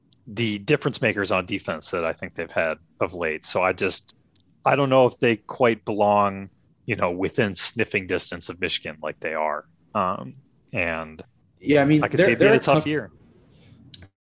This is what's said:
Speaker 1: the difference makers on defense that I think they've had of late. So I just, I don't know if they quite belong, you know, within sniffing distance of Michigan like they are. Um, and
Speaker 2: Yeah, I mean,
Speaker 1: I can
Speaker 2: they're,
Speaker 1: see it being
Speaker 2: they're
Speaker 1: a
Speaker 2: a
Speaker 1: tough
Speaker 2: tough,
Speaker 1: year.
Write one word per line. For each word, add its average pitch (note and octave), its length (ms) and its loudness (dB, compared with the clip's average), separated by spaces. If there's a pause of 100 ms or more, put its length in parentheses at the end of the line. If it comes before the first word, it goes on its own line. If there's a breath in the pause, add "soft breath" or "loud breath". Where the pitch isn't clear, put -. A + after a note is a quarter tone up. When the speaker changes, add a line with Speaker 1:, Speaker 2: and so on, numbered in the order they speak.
(260)
Speaker 1:
the G#2+ 320 -4
difference C3+ 420 0
makers G2+ 300 0
on F#2 160 0
defense F2 440 -6
that E2+ 140 -2
I D#2+ 80 -2
think F2 220 -10
they've E2 160 -8
had D#2+ 280 -2 (200)
of F2+ 160 -4
late. D#2+ 300 -4
So - 180 -2
I F#2 100 2
just, - 400 -4 (520)
I C3+ 100 4
don't C3+ 160 0
know C3 160 6
if A#2 120 0
they A#2 180 2
quite - 480 0
belong, G2+ 640 2 (360)
you G#2+ 100 -2
know, F2+ 160 0
within F#2+ 420 -2
sniffing F#2 540 -4
distance F2 400 -4
of F2 120 -10
Michigan E2 400 -6
like D2+ 200 -8
they D#2+ 140 -6
are. D2+ 300 -4 (300)
Um, G#2 400 -2 (380)
and D#2+ 500 -6 (380)
Speaker 2:
Yeah, C#3+ 220 4
I - 20 4
mean, D3+ 180 4
Speaker 1:
I A#2+ 60 0
can - 80 -2
Speaker 2:
they're, F3 100 6
Speaker 1:
see A#3 60 4
it A3+ 80 0
being G3 80 8
Speaker 2:
they're G#3+ 60 8
Speaker 1:
a - 20 6
Speaker 2:
a - 40 4
Speaker 1:
tough C#3+ 180 4
Speaker 2:
tough, D3+ 100 -2
Speaker 1:
year. C#3+ 240 -6 (1120 soft breath)